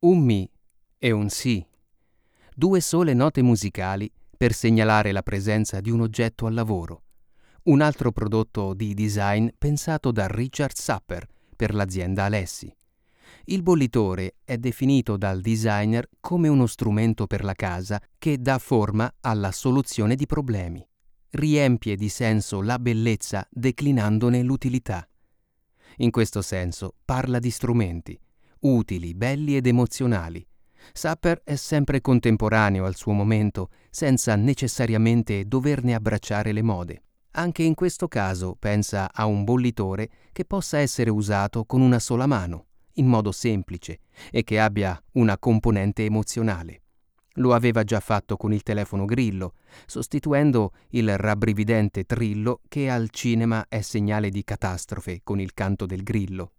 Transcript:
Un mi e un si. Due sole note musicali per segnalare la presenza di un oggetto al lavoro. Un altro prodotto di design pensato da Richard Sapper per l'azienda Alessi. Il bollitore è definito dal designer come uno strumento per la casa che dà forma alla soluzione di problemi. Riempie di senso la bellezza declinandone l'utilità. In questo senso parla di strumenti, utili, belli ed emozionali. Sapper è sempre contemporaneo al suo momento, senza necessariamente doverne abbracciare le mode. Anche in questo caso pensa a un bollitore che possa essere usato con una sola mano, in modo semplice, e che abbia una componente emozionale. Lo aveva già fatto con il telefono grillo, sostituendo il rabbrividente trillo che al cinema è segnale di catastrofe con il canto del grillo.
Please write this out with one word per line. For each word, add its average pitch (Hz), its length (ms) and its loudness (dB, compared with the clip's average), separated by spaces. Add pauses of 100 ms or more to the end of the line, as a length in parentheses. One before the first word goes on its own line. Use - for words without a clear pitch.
Un 175 220 6
mi 101 240 2 (520)
e 127 100 2
un 104 200 2
si. 104 360 -2 (880)
Due 185 260 4
sole 165 360 2
note 131 260 4
musicali 101 640 0 (300)
per 120 160 2
segnalare 110 580 4
la 98 120 -2
presenza 104 580 -2
di 107 80 -4
un 117 120 0
oggetto 113 440 -2
al 113 80 -2
lavoro. 98 520 -4 (580)
Un 143 180 6
altro 147 300 2
prodotto 107 640 -2
di 104 180 -4
design 104 540 0 (100)
pensato 147 540 -2
da 107 160 0
Richard 127 480 -4
Sapper - 520 -6 (280)
per 104 180 -2
l'azienda 95 520 -2
Alessi. 101 460 -4 (760)
Il 190 180 -2
bollitore 113 800 2
è 123 160 -6
definito 123 580 0
dal 95 240 -2
designer 110 680 0 (120)
come 175 300 0
uno 135 180 6
strumento 110 580 0
per 98 180 -4
la 98 100 -2
casa 95 460 -6 (200)
che 147 200 -2
dà 131 200 0
forma 107 520 0 (100)
alla 104 300 -2
soluzione 127 640 0
di 139 140 -2
problemi. 101 600 -4 (440)
Riempie 143 640 2
di 104 140 -2
senso 107 520 0
la 117 160 -2
bellezza 113 720 -2
declinandone 123 960 2
l'utilità. 123 640 -4 (880)
In 120 120 2
questo 110 320 0
senso 90 540 -6 (100)
parla 127 320 -2
di 120 140 -2
strumenti, 98 680 -2 (420)
utili, 104 520 0
belli 139 420 -2
ed 127 120 2
emozionali. 113 760 0 (480)
Sapper 165 520 -2
è 143 120 -4
sempre 139 460 0
contemporaneo 107 840 2
al 92 100 -2
suo - 160 -4
momento, 104 580 0 (220)
senza 127 440 2
necessariamente 113 1120 2
doverne 123 480 0
abbracciare 107 580 -2
le 107 120 0
mode. 90 400 -4 (300)
Anche 170 280 -4
in 160 140 4
questo 180 320 -2
caso 95 500 -2
pensa 104 560 -2
a 110 120 -2
un 104 180 0
bollitore 110 640 0 (220)
che - 140 -6
possa 180 340 -2
essere 123 320 2
usato 104 520 0
con 127 180 2
una 123 180 6
sola 120 260 -2
mano, 92 420 -4 (260)
in 143 120 2
modo 110 260 4
semplice, 92 680 -4 (320)
e 117 120 0
che 107 160 0
abbia 104 400 0 (120)
una 110 260 4
componente 107 680 0
emozionale. 107 800 -4 (540)
Lo 127 180 4
aveva 117 280 2
già 104 160 0
fatto 101 380 -4
con 107 160 -2
il 104 80 -2
telefono 101 440 -4
grillo, 101 480 -2 (340)
sostituendo 139 840 0 (160)
il 110 280 0
rabbrividente 104 840 0
trillo 110 640 -2
che 139 240 -4
al 117 180 -2
cinema 117 580 0
è 110 140 -4
segnale 104 480 -2
di 98 140 -6
catastrofe 95 800 -8
con 101 160 -4
il 95 160 -8
canto 98 320 -4
del 92 160 -8
grillo. 95 560 -6